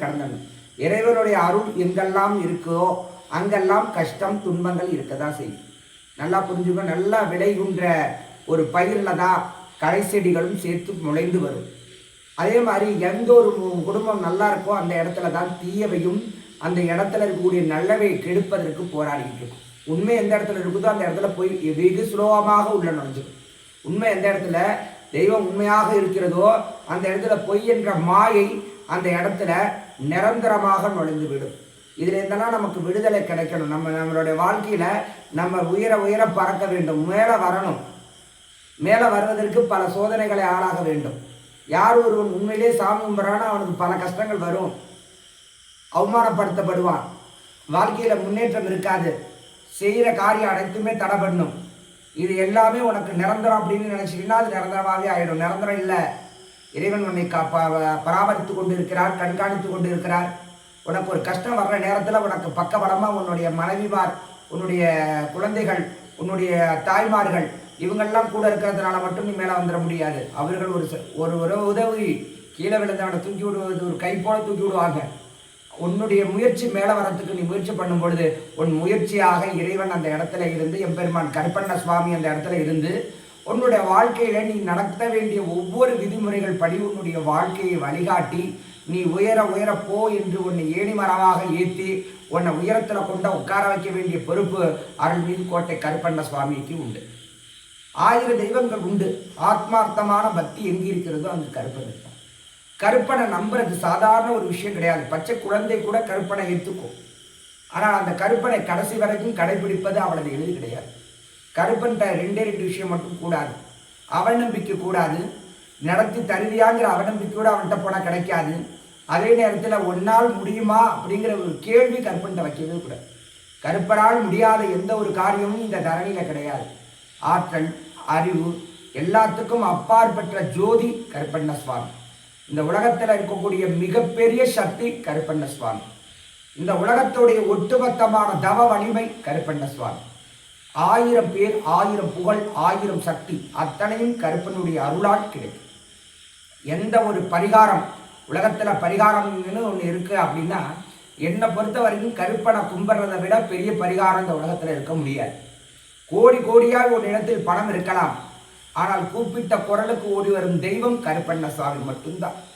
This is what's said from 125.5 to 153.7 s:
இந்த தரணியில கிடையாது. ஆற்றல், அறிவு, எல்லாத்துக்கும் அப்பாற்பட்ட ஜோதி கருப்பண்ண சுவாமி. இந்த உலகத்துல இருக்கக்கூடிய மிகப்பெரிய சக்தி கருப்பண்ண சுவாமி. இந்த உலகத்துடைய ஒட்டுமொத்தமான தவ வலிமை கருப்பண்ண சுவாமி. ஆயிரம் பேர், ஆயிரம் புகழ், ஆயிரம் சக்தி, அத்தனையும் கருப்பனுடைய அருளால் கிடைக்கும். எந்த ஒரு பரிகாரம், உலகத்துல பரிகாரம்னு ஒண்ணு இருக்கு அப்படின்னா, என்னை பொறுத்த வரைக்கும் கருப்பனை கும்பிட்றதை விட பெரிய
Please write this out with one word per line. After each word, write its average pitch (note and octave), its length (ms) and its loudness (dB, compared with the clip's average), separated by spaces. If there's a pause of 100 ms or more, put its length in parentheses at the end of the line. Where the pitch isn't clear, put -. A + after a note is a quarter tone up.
இந்த G3+ 120 -4
தரணியில F3 480 -2
கிடையாது. D3 420 -6 (520)
ஆற்றல், E3 500 0 (360)
அறிவு, E3 420 0 (460)
எல்லாத்துக்கும் G#3+ 800 2
அப்பாற்பட்ட G3 680 2
ஜோதி A#3 680 0
கருப்பண்ண D3+ 420 -4
சுவாமி. A#2 380 -6 (580)
இந்த D3 120 -2
உலகத்துல G#3+ 540 2
இருக்கக்கூடிய F#3+ 480 -2 (140)
மிகப்பெரிய A#3 680 2
சக்தி A3 460 0
கருப்பண்ண D#3 540 -4
சுவாமி. - 400 -6 (720)
இந்த F3+ 160 -2
உலகத்துடைய A#3+ 760 4
ஒட்டுமொத்தமான G#3+ 800 2 (120)
தவ G#3 260 4
வலிமை A3 380 2 (200)
கருப்பண்ண D3+ 400 -4
சுவாமி. - 360 -8 (760)
ஆயிரம் G#3+ 580 4
பேர், G#3 220 0 (100)
ஆயிரம் F#3 480 2
புகழ், G3+ 280 0 (120)
ஆயிரம் F#3 480 0
சக்தி, - 520 -6
அத்தனையும் A3 640 -2
கருப்பனுடைய F3 560 -2
அருளால் G3+ 540 2
கிடைக்கும். - 400 -12 (960)
எந்த G#3 360 -2
ஒரு G#3 200 0 (100)
பரிகாரம், G#3 540 6 (440)
உலகத்துல G#3 520 0
பரிகாரம்னு G3+ 840 2
ஒண்ணு F#3+ 200 -4
இருக்கு F3+ 340 -2
அப்படின்னா, E3 440 -2 (560)
என்னை G#3 320 0
பொறுத்த G#3+ 320 -2
வரைக்கும் G#3+ 320 0
கருப்பனை G#3+ 480 0
கும்பிட்றதை F#3+ 600 0
விட F#3+ 160 2
பெரிய G3 340 -2